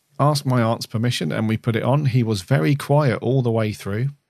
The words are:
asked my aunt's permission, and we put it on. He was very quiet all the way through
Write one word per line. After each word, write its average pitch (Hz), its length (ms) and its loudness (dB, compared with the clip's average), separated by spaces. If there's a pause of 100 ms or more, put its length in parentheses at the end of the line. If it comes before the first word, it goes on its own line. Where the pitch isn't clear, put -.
(180)
asked 143 260 0
my 127 160 2
aunt's 113 260 0
permission, 117 460 -2
and 110 160 -2
we 110 80 0
put 110 200 -2
it - 80 -2
on. 143 220 2
He 123 180 2
was 107 180 -2
very 147 320 0
quiet 143 480 2
all 127 180 2
the 120 120 0
way 110 200 0
through 107 360 -6 (220)